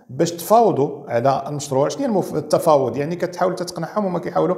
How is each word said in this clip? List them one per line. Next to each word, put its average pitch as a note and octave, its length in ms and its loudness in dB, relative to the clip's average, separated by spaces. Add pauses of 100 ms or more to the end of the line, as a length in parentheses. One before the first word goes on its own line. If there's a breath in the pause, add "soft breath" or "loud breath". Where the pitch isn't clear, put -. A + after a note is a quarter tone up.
(100)
باش C3+ 220 0
تفاوضوا F3 760 2
على C3 380 2
المشروع. C#3+ 400 0
شنو C#4 140 -4
هي C#4+ 40 0
المف-، G3+ 280 -2
التفاوض؟ D#3 600 2
يعني D3 200 -4
كتحاول F3+ 380 -2
تقنعهم F3 500 -4
وما F3+ 140 -2
كيحاولوا E3 400 0